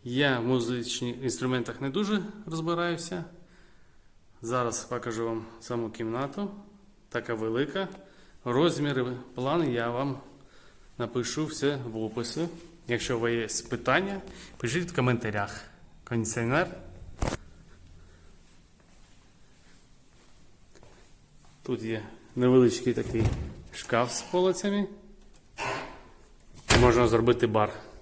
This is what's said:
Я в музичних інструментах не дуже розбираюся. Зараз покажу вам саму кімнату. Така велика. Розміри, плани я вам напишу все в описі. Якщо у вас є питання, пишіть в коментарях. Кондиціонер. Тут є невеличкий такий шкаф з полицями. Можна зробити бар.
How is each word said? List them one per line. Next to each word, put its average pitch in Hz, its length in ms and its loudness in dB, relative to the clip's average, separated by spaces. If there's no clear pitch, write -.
Я 131 360 2
в 113 40 -2
музичних 120 800 0
інструментах 127 580 -2
не 139 80 -4
дуже 196 340 0
розбираюся. 170 760 -4
Зараз 117 420 0
покажу 117 420 -4
вам 113 200 -4
саму 117 300 -4
кімнату. 135 640 -6
Така 120 240 -4
велика. 127 540 -2
Розміри, 139 600 2
плани 139 360 0
я 117 180 0
вам 131 300 -2
напишу 123 480 -2
все 143 300 0
в 120 220 -8
описі. 113 500 0
Якщо 120 300 0
у - 20 0
вас 117 120 2
є 113 380 0
питання, 175 520 0
пишіть 170 340 -2
в - 40 -6
коментарях. 113 680 0
Кондиціонер. 120 640 0
Тут 113 200 -4
є 110 200 -4
невеличкий 127 580 6
такий - 300 0
шкаф 123 400 0
з - 80 0
полицями. 190 680 2
Можна 123 280 8
зробити 117 400 4
бар. 107 260 4